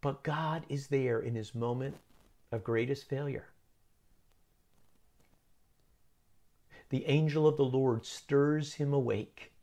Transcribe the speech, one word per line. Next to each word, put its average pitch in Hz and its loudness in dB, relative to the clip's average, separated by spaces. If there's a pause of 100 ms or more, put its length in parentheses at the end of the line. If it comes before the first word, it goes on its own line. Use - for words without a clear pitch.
but 139 -4
God 156 -4
is 139 -6
there 127 2
in 117 -4
his 110 -8
moment 120 -4 (540)
of 113 -4
greatest 120 -2
failure. 139 -6 (3500)
The - -2
angel 151 4
of 151 6
the 143 4
Lord 127 2
stirs 147 0
him 143 -2
awake. 120 -2 (100)